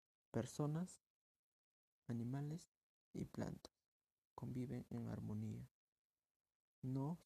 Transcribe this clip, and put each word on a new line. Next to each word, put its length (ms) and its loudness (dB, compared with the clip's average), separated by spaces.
personas, 720 2
animales 640 0
y 120 -2
plantas 480 -6
conviven 560 -2
en 160 -2
armonía. 600 -2
No 420 2